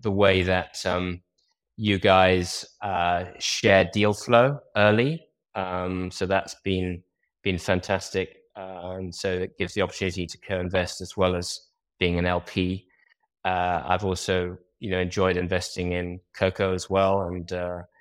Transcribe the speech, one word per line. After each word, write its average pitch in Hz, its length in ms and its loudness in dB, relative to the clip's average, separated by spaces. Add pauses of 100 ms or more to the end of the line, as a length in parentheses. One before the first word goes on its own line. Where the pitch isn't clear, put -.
the 107 100 -2
way 98 320 4
that, 90 420 -2
um, 90 360 -4 (560)
you 104 220 2
guys, 92 640 4 (160)
uh, 87 420 -2 (160)
share 95 540 4
deal 104 200 2
flow 127 460 4 (160)
early. 110 500 4 (300)
Um, 92 560 -4
so - 140 -6
that's 95 380 0
been, 92 380 -2 (420)
been 92 140 -2
fantastic. 95 800 -2 (200)
Uh, 92 420 -10
and 92 180 -10
so 98 160 -4
it 90 260 -6
gives 87 160 -6
the 104 80 -2
opportunity 90 460 -4
to - 100 -14
co-invest 90 640 -4
as 90 140 -14
well 92 200 2
as 87 240 -6 (380)
being 87 220 0
an 87 60 0
L 90 160 0
P. 92 460 -4 (580)
Uh, 90 400 0
I've 92 200 0
also, 92 520 -2 (220)
you 104 120 -8
know, 92 80 0
enjoyed 92 380 2
investing 90 560 -2
in 90 260 -6 (160)
Coco 95 380 0
as 92 160 -6
well. 98 320 2
And, 87 320 -6
uh, 90 260 -6 (220)